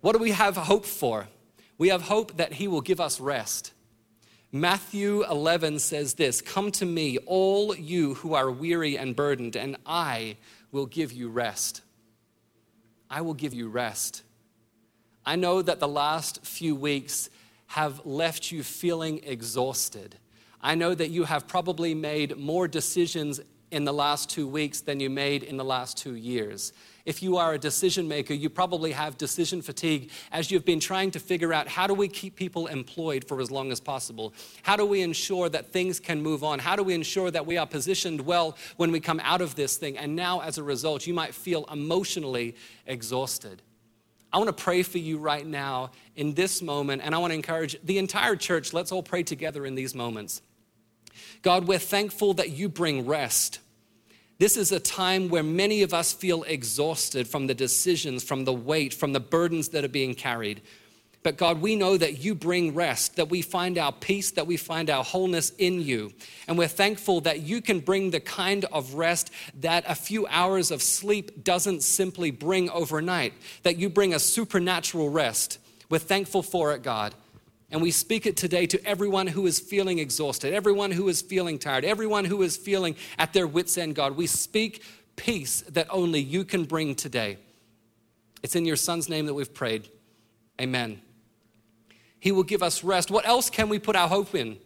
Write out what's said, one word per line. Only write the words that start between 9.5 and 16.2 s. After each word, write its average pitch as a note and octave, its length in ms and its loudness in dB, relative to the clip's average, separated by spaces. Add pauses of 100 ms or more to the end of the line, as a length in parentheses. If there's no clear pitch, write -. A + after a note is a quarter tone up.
and C3+ 200 -4 (120)
I B2 500 -4 (340)
will C#3 140 -2
give C#3 260 -4
you B2 180 -8
rest." A2+ 520 -4 (1300)
I D3 120 -4
will E3 120 -4
give C3+ 220 -6
you A#2 120 -6
rest. A2 540 -4 (1040)
I D3+ 100 -2
know F3+ 280 2
that E3 160 0
the D3 80 2
last D3 580 -2